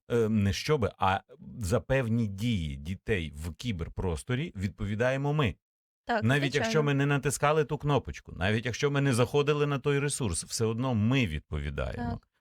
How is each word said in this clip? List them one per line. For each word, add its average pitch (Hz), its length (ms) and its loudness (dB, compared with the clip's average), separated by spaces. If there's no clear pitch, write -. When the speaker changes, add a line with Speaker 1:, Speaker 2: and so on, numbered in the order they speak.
Speaker 1:
е, 117 180 2
не 104 240 4
щоби, 120 460 0
а 98 220 2
за 113 220 0
певні 120 460 0
дії 98 500 -2
дітей 82 600 -4
в 78 180 -8
кіберпросторі 92 1040 -4
відповідаємо 107 760 -2
ми. 151 220 0
Speaker 2:
Так, 226 160 -2
Speaker 1:
Навіть 135 200 4
Speaker 2:
звичайно. 131 220 0
Speaker 1:
якщо 156 180 2
ми 143 120 2
не 139 120 2
натискали 147 580 2
ту 143 140 -4
кнопочку, 135 540 -2
навіть 101 340 0
якщо - 240 -2
ми 139 100 2
не 139 140 4
заходили 143 520 2
на 143 120 0
той 143 200 0
ресурс, 139 460 -2
все - 200 -4
одно 117 300 0
ми 117 320 4
відповідаємо. 76 840 -4
Speaker 2:
Так. - 180 -10